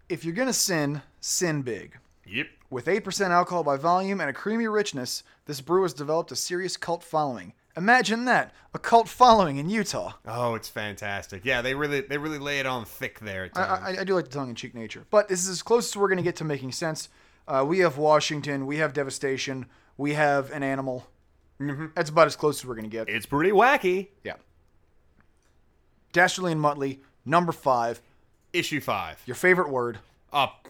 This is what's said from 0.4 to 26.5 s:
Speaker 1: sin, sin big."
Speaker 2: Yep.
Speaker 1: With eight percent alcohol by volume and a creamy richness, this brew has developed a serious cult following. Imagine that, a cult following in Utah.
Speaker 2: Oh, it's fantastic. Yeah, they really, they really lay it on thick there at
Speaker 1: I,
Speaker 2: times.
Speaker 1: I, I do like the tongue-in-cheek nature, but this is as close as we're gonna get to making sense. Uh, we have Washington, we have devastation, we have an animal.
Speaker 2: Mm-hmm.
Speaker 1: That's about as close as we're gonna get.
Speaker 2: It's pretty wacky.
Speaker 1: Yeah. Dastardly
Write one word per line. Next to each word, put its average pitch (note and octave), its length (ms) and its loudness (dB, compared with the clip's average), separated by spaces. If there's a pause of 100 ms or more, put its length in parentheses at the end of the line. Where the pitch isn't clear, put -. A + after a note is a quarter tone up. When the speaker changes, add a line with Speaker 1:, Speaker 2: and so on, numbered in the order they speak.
Speaker 1:
sin, D3 500 0 (180)
sin D#3 400 -2
big." A#2 360 -8 (280)
Speaker 2:
Yep. C3+ 220 -6 (240)
Speaker 1:
With B2+ 160 -6
eight G3 160 0
percent F#3+ 280 -2
alcohol F3 320 4
by C#3 140 2
volume F#3 420 2
and D3+ 100 -2
a C3 40 -4
creamy A3+ 340 -2
richness, G3+ 560 -2 (220)
this C#3+ 160 -10
brew F3+ 220 2
has E3 100 -2
developed D3 380 -2
a B2+ 40 -10
serious F3+ 420 -4
cult E3+ 260 -6
following. B2 500 -4 (240)
Imagine A3+ 480 2
that, F#3+ 280 2 (200)
a - 60 -10
cult A#3 280 6
following G#3 500 6
in D3 120 -4
Utah. B2+ 440 -2 (120)
Speaker 2:
Oh, A#2 300 -2
it's A2 120 -10
fantastic. G2+ 800 -8
Yeah, B2 160 2
they B2+ 140 -2
really, C#3+ 260 -2
they C#3 160 -6
really D3+ 220 -6
lay C#3+ 200 -4
it C3 60 -2
on B2+ 200 -4
thick - 340 -10
there F#2+ 260 -8
at F2+ 120 -12
Speaker 1:
I, F#3 80 0
Speaker 2:
times. F#3 320 -4
Speaker 1:
I, G3 40 -4
I - 20 -6
do F#3+ 120 0
like E3 100 0
the C3 60 -20
tongue-in-cheek B2+ 440 -8
nature, A2+ 340 -12
but G#3 200 4
this F#3 140 0
is F#3+ 60 -2
as F3+ 120 -6
close A#3 300 2
as - 40 -8
we're G3+ 140 2
gonna F#3 140 2
get F3 140 -2
to E3 60 -8
making C3+ 300 -6
sense. D#3+ 340 -6 (400)
Uh, C3+ 200 2
we F3+ 120 2
have D#3+ 180 4
Washington, D3 680 2
we C#3+ 120 -4
have D3+ 160 -2
devastation, C3+ 720 -4 (300)
we D3 180 -2
have C#3+ 360 2
an C#3+ 120 -6
animal. C3+ 440 -4 (540)
Speaker 2:
Mm-hmm. C#3+ 340 -6
Speaker 1:
That's D#3+ 140 -2
about D#3 180 6
as C3+ 80 -4
close D3+ 260 -2
as - 40 -16
we're B2 100 -8
gonna A2 140 -8
get. A2+ 180 -6
Speaker 2:
It's G#2+ 180 -4
pretty D#3 260 2
wacky. G3+ 580 4 (140)
Speaker 1:
Yeah. - 100 -10 (1800)
Dastardly F3+ 380 2